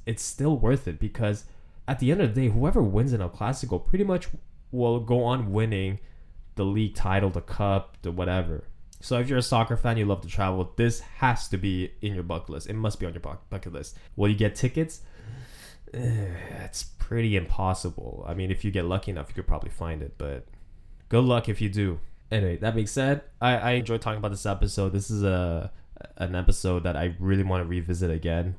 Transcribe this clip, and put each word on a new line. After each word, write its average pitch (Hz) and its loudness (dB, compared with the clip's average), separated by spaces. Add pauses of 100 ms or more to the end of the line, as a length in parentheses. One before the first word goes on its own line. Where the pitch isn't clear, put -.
it's 113 -4
still 147 0
worth 120 4
it 80 -6
because 104 0 (420)
at 131 -2
the 127 4
end 190 4
of 113 2
the 135 2
day, 131 4
whoever 127 4
wins 113 4
in 110 2
El 87 -2
Clasico 110 -2
pretty 190 8
much 185 0 (440)
will 120 2
go 120 2
on 117 0
winning 101 0 (540)
the 101 0
league 101 0
title, 98 4
the 92 -2
cup, 98 0
the 87 -6
whatever. 90 -2 (360)
So 123 -2
if 123 0
you're 135 2
a 123 4
soccer 117 2
fan, 117 2
you 104 2
love 95 2
to 85 -12
travel, 92 0
this 117 2
has - 0
to 98 -2
be 92 -2
in 101 -4
your 90 -4
bucket 85 -6
list. 76 -10
It 104 -6
must 107 -2
be 101 -2
on 85 -6
your 82 -10
bu-, - -8 (120)
bucket 92 -8
list. 73 -12 (180)
Will 104 4
you 107 4
get 104 2
tickets? - -2 (920)
Eh, 113 -2 (380)
it's - -8
pretty 113 0
impossible. 92 -2
I 85 -6
mean, 92 -2
if 92 0
you 104 2
get 95 0
lucky 92 -2
enough, 78 -8
you - -10
could 90 -6
probably 80 0
find 82 -4
it, 71 -10
but 71 -8 (640)
good 120 6
luck 120 4
if 104 -2
you 104 2
do. 95 0 (320)
Anyway, 95 2
that 110 0
being 110 2
said, 135 0 (180)
I, 123 4
I 117 0
enjoyed 117 0
talking 110 -2
about 104 -2
this 98 -6
episode. 98 2
This 101 -2
is 104 0
a, 90 0 (460)
an 90 -4
episode 90 4
that 87 0
I 87 -2
really 95 4
wanna 92 0
revisit 87 -2
again 85 0